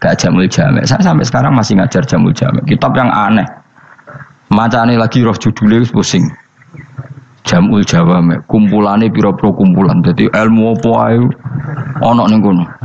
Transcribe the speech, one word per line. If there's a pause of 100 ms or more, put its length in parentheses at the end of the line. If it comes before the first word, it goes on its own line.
gak
Jamul
Jamek.
Saya
sampai
sekarang
masih
ngajar
Jamul
Jamek.
Kitab
yang
aneh. (1040)
Macane
lagi
roh
judulnya
pusing. (1200)
Jamul
Jawamek,
kumpulane
pira-pira
kumpulan.
Dadi
ilmu
apa (240)
ae (800)
ana
ning
kono. (200)